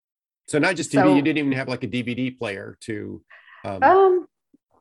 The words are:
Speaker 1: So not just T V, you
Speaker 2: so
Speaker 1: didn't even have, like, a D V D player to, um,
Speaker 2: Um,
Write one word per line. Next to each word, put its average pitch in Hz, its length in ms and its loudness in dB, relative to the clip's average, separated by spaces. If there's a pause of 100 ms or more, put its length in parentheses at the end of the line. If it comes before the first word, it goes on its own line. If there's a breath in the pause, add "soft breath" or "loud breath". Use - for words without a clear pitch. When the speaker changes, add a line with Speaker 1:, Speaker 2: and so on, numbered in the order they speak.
(480)
Speaker 1:
So 151 120 -2
not 175 160 2
just 160 160 -8
T 143 100 0
V, - 80 6
you - 80 6
Speaker 2:
so 147 40 2
Speaker 1:
didn't 151 180 0
even 139 140 -2
have, 131 140 -6
like, 123 160 -6
a 120 40 -6
D 120 160 -4
V 120 100 -6
D 127 180 -4
player 104 500 -10
to, 101 420 -10 (400 loud breath)
um, 98 200 -4
Speaker 2:
Um, 370 440 4 (540)